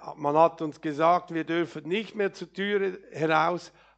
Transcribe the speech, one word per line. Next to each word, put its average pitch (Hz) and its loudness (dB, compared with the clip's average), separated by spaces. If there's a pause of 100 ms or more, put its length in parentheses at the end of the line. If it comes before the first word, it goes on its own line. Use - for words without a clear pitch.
(160)
man 147 -2
hat 160 4
uns 151 -6
gesagt, 165 2
wir 160 -2
dürfen 156 -4
nicht 202 -6
mehr 202 -2
zur - -14
Türe 196 -2 (120)
heraus, 160 0 (260)